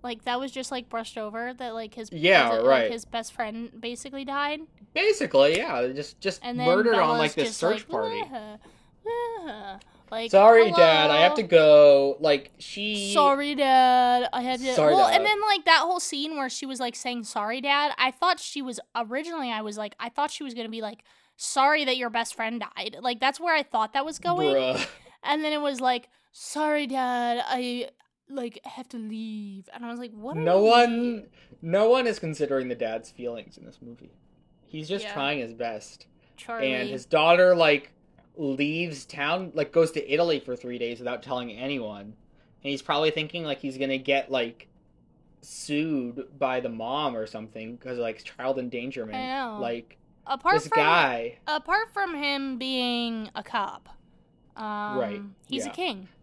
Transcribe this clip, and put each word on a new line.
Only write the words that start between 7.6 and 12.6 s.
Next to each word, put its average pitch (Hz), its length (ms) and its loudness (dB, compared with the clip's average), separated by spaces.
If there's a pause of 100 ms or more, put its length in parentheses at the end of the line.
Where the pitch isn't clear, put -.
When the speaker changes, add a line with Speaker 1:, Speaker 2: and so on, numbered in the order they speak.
Speaker 1:
like, - 20 -20
Speaker 2:
party. 466 340 -4
Speaker 1:
"Wah, 214 340 -14 (480)
wah." 349 760 -8 (300)
Like, 226 220 -6
Speaker 2:
"Sorry, 220 400 10
Dad, 160 400 8
I 151 100 4
have - 120 6
Speaker 1:
hello? 220 100 0
Speaker 2:
to 175 40 -4
go." 147 720 10
Like, 147 380 0
she 202 560 -6